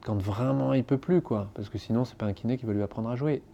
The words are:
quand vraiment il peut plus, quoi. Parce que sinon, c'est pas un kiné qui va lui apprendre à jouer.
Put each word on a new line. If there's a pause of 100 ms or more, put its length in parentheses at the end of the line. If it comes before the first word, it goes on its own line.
quand
vraiment
il
peut
plus,
quoi.
Parce
que
sinon,
c'est
pas
un
kiné
qui
va
lui
apprendre
à
jouer. (100)